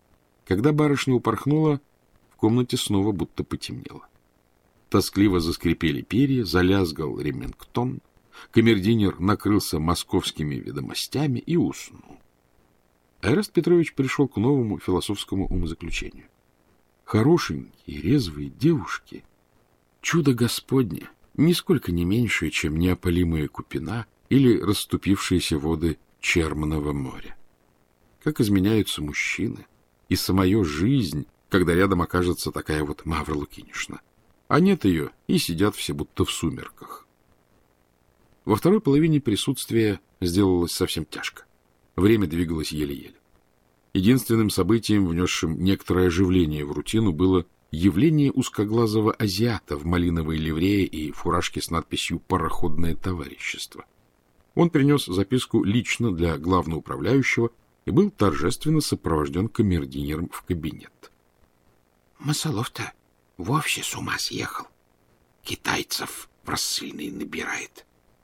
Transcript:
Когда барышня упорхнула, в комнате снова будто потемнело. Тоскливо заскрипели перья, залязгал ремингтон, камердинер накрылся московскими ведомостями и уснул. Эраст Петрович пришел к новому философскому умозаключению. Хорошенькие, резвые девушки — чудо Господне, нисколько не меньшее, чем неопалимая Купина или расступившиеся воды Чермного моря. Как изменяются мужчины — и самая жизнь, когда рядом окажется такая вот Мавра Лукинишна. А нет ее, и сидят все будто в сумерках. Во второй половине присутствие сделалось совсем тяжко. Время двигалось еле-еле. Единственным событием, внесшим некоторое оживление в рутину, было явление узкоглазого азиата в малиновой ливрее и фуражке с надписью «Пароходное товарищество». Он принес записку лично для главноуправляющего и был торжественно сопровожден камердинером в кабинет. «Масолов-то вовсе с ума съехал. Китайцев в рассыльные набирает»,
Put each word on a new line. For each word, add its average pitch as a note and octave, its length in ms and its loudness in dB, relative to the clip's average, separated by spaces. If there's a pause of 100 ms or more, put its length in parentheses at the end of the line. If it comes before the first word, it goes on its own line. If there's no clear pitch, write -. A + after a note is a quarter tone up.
(460)
Когда A2+ 260 2
барышня C#3+ 420 2
упорхнула, C#3+ 640 0 (500)
в - 60 -20
комнате B2 400 2
снова G2+ 360 0
будто - 320 -6
потемнело. - 600 -12 (840)
Тоскливо F#2+ 500 2
заскрипели D#2+ 600 -2
перья, C3 420 0
залязгал E2+ 760 0
ремингтон, D2 840 -6 (500)
камердинер A2 680 4
накрылся F#2+ 580 2
московскими D#2 760 -2
ведомостями A#2 840 -4
и - 180 -2
уснул. - 640 -6 (1040)
Эраст D#3 300 0
Петрович E3+ 420 2
пришел C3+ 340 0
к - 80 -8
новому A2+ 420 0
философскому F#2 680 -2
умозаключению. - 800 -4 (760)
Хорошенькие, F#2+ 1000 0
резвые D#2+ 480 0
девушки — - 720 -2 (800)
чудо C#3+ 320 2
Господне, A#2 720 -2 (280)
нисколько D#3+ 540 2
не E2+ 140 2
меньшее, G2 460 0
чем D#2 260 -2
неопалимая E2+ 720 2
Купина E2+ 580 -8 (220)
или B2 320 6
расступившиеся F2+ 1000 0
воды D#2+ 400 -2 (220)
Чермного D2+ 720 -2
моря. C2 440 -8 (840)
Как D3+ 180 -2
изменяются G2+ 600 2
мужчины — - 640 -6 (420)
и F#2 80 0
самая F#2+ 480 2
жизнь, D#2+ 640 0 (220)
когда E2+ 260 2
рядом F#2 280 2
окажется F2 500 -2
такая D2+ 320 -4
вот D2 200 -10
Мавра D#2 300 -4
Лукинишна. - 640 -10 (480)
А C#3+ 120 4
нет F#3+ 240 2
ее, D#2+ 260 2 (160)
и F#3 120 2
сидят F#2+ 360 0
все - 200 -6
будто D2+ 300 -4
в - 60 -8
сумерках. - 760 -8 (1400)
Во G#2 120 2
второй G3+ 240 4
половине D3+ 400 4
присутствие A2 800 0 (200)
сделалось F2+ 520 2
совсем F2 340 -2
тяжко. - 380 -12 (520)
Время G2+ 300 4
двигалось D#2+ 460 -4
еле-еле. C#2+ 420 -6 (800)
Единственным A2+ 560 4
событием, G#2 560 2
внесшим E2 560 -2
некоторое F#2 460 2
оживление E2+ 560 2
в D2 80 -8
рутину, F#2+ 400 0
было F2+ 340 2 (240)
явление B2 600 4
узкоглазого A2 800 0
азиата G2+ 640 -2
в D2 100 -10
малиновой E2+ 500 0
ливрее E2 480 2
и D#2 280 -6
фуражке - 500 -4
с - 80 -8
надписью E2 500 -4
«Пароходное E2 720 2
товарищество». - 920 -8 (680)
Он E3+ 160 4
принес C#3+ 360 2
записку G2+ 580 0
лично A2+ 480 0
для E2 260 0
главноуправляющего E2+ 1120 0 (340)
и - 60 -4
был G3 200 4
торжественно G#2 720 0
сопровожден E2 680 -2
камердинером D2+ 800 -2
в - 120 -14
кабинет. - 720 -10 (1040)
«Масолов-то C3+ 760 -4 (440)
вовсе - 460 -2
с - 120 -6
ума - 240 -6
съехал. - 480 -6 (760)
Китайцев - 840 -6 (160)
в - 40 -14
рассыльные - 640 -6
набирает», - 720 -10 (400)